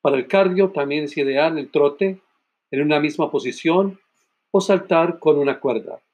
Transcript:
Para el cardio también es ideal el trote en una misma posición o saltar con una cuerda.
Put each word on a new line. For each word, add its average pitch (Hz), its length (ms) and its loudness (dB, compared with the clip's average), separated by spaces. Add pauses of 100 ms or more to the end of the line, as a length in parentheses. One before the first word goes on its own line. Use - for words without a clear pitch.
Para 139 160 0
el 127 100 -4
cardio 190 440 2
también 147 340 -4
es 143 140 -10
ideal 147 400 0
el 135 120 -10
trote 156 520 0 (480)
en 135 100 -4
una 147 200 2
misma 151 300 -2
posición 160 720 -2 (500)
o 190 120 2
saltar 180 560 0
con 151 200 4
una 143 220 0
cuerda. 117 400 -6 (140)